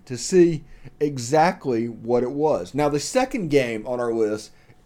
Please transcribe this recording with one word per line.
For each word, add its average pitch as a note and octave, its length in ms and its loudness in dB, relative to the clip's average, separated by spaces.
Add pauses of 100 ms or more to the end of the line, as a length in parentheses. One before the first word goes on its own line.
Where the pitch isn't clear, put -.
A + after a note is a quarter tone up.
to B2+ 100 -8
see E3+ 480 4 (380)
exactly C#3 880 0
what A2+ 340 -2
it B2 80 -4
was. D3+ 420 -2
Now, D3 140 0
the D3 120 0
second B3+ 500 -2
game A#2+ 360 0
on B2 140 -4
our A#2 140 0
list, G#2+ 380 -2 (340)